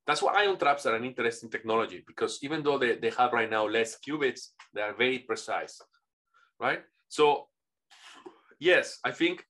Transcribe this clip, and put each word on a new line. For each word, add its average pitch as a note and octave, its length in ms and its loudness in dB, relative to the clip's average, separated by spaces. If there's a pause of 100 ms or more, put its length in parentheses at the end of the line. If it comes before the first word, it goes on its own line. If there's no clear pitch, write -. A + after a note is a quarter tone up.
That's D3+ 160 0
why - 220 4
ion G3 140 2
traps C#3+ 280 2
are A2+ 100 2
an A#2 100 -4
interesting A#2+ 440 -4
technology, A2 560 -2
because - 360 -4
even D3+ 220 -6
though C#3+ 140 2
they, A#2+ 180 2
they A2+ 160 -2
have A#2+ 200 2
right A2+ 180 0
now G#2+ 180 0
less A2 320 -2
qubits, C#3 480 -4 (260)
they G#2 80 -6
are G#2 120 -4
very B2+ 260 0
precise, G#2+ 600 -8 (800)
right? B2+ 220 -2 (280)
So D3 380 4 (1120)
yes, D#3 440 4
I B2 80 -2
think F3 380 -2